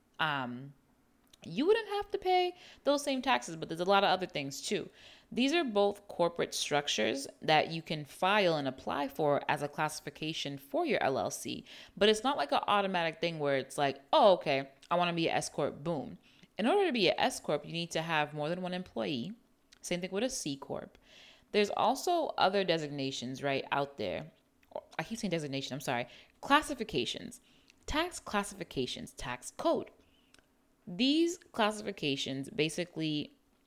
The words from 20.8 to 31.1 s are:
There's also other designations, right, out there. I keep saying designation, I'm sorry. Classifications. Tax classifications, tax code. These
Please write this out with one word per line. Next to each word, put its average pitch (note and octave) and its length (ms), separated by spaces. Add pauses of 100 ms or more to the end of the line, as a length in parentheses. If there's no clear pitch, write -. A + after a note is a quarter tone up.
There's G#3 260
also C#4 640
other F#3+ 260
designations, C#3 800
right, C#3 300
out C#3+ 260
there. F#2 280 (720)
I E3 40
keep A3+ 160
saying G3 120
designation, C#3 440
I'm D3 60
sorry. B2+ 260 (340)
Classifications. C4+ 1000 (460)
Tax E4+ 340
classifications, E3+ 960
tax - 420
code. - 340 (960)
These D4 520 (140)